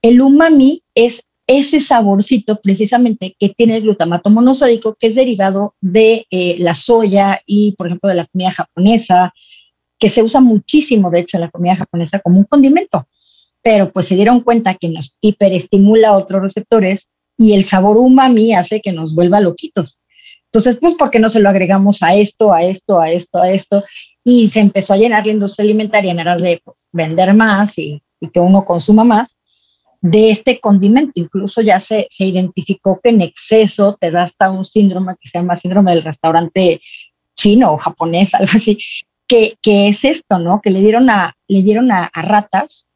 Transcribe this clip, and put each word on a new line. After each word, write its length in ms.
El 200
umami 600
es 280
ese 320
saborcito 840
precisamente 760
que 100
tiene 280
el 60
glutamato 460
monosódico, 720
que 80
es 80
derivado 680
de, 480
eh, 300
la 140
soya 720
y, 320
por 100
ejemplo, 220
de 60
la 100
comida 260
japonesa, 840
que 100
se 140
usa 180
muchísimo, 680
de 120
hecho, 160
en 40
la 100
comida 240
japonesa 440
como 200
un 40
condimento. 640
Pero, 300
pues, 160
se 80
dieron 260
cuenta 340
que 140
nos 320
hiperestimula 920
otros 280
receptores 680
y 160
el 100
sabor 340
umami 560
hace 280
que 100
nos 240
vuelva 240
loquitos. 600
Entonces, 340
pues, 140
¿por 160
qué 80
no 100
se 100
lo 100
agregamos 540
a 100
esto, 380
a 120
esto, 360
a 120
esto, 300
a 100
esto? 320
Y 260
se 100
empezó 340
a 40
llenar 280
la 60
industria 320
alimentaria 480
en 80
aras 220
de, 220
pues, 280
vender 420
más 440
y, 240
y 100
que 120
uno 240
consuma 400
más 300
de 300
este 280
condimento. 560
Incluso 460
ya 180
se, 300
se 160
identificó 760
que 100
en 100
exceso 760
te 120
da 120
hasta 280
un 140
síndrome 540
que 100
se 100
llama 160
síndrome 360
del 120
restaurante 800
chino 340
o 60
japonés, 560
<laughs> 20
algo 180
así, 240
que, 360
que 260
es 160
esto, 340
¿no? 240
Que 80
le 120
dieron 280
a, 260
le 160
dieron 280
a, 120
a 80
ratas 760